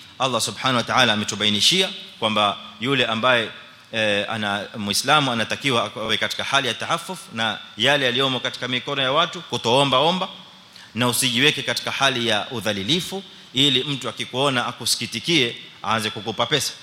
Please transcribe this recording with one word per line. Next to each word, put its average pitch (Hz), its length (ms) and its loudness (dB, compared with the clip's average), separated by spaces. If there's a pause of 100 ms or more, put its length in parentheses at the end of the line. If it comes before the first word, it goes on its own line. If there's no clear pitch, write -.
(180)
Allah 123 220 0
subhanahu 123 360 0
wa 113 60 2
ta'ala 113 300 4
ametubainishia 104 800 2 (280)
kwamba 107 380 2 (240)
yule 127 260 2
ambaye, 113 440 2 (420)
eh, 104 380 2
ana, 104 360 -4 (100)
Muislamu 127 560 2
anatakiwa 110 640 0
awe 110 200 -2
katika 104 280 -2
hali 139 240 2
ya - 60 0
taafuf 165 440 -4 (140)
na 113 260 -2 (180)
yale 135 280 4
yaliyomo 127 360 2
katika 127 280 -6
mikono 135 340 -2
ya 131 100 0
watu, 170 280 0
kutoomba 127 580 2
omba, 180 300 2 (640)
na 123 140 2
usijiweke 127 540 2
katika 120 280 -4
hali 123 380 0
ya 104 220 0
udhalilifu, 117 760 -4 (280)
ili 131 320 2
mtu 131 240 -6
akikuona 123 580 0
akusikitikie, 120 880 -2 (280)
aanze 107 260 0
kukupa 110 360 -4
pesa. - 260 -2 (100)